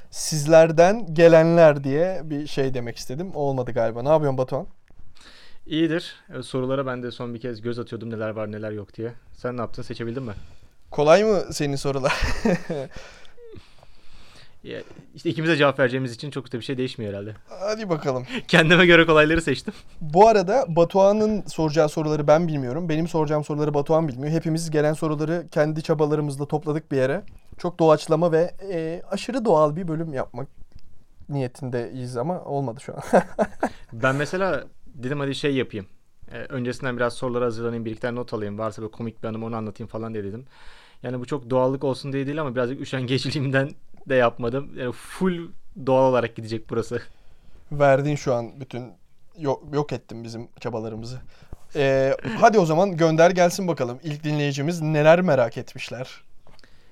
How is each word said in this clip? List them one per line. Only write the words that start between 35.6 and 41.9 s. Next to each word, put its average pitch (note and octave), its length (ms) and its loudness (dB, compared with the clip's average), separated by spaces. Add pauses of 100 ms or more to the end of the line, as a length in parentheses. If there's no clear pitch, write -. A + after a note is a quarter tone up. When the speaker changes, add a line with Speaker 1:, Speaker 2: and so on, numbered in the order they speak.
Speaker 2:
E, A#2+ 60 -12
öncesinden B2 600 -6
biraz A#2+ 160 0
sorulara B2 320 -2
hazırlanayım, A#2 400 -4
bir A2+ 60 -6
iki A2+ 100 -10
tane A#2+ 140 -4
not B2 180 -6
alayım. G#2 260 -6
Varsa A2 220 -6
böyle A2 100 -8
komik A2+ 320 -10
bir A2+ 40 -4
anım A2 160 -6
onu A2+ 120 -6
anlatayım G#2+ 320 -8
falan A2+ 260 -8
diye G#2+ 100 -6
dedim. A2 220 -10 (580)
Yani B2 160 -6
bu B2 60 -8
çok B2+ 240 -6
doğallık C3 340 2
olsun C3+ 300 -4